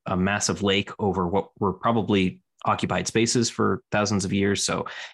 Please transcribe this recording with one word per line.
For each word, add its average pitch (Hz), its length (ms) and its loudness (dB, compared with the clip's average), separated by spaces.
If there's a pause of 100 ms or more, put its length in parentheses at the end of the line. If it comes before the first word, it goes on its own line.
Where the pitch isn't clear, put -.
a 98 100 -2
massive 95 460 0
lake 98 360 2
over 92 300 0
what 98 300 -2
were 98 140 0
probably 101 680 0 (240)
occupied 92 440 0
spaces 117 400 2
for 101 420 0
thousands 104 340 0
of 92 80 -4
years. 98 320 0
So, 87 220 -4 (280)